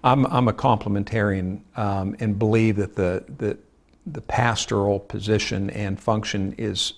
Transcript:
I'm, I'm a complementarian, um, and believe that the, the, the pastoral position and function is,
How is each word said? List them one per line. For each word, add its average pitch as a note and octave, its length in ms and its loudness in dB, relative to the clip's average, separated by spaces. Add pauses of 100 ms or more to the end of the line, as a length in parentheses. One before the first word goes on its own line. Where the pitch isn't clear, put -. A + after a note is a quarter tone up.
I'm, C3 240 6
I'm B2 200 2
a G#2+ 60 2
complementarian, G2+ 1080 0 (180)
um, G2 420 -2
and G#2 200 0
believe A2 380 4
that G2 180 -2
the, F#2 280 0 (140)
the, G#2+ 200 -4 (500)
the D#3+ 140 -10
pastoral G#2+ 760 0
position G2+ 720 -2
and G2+ 280 -4
function G#2 580 -2
is, G2+ 400 -2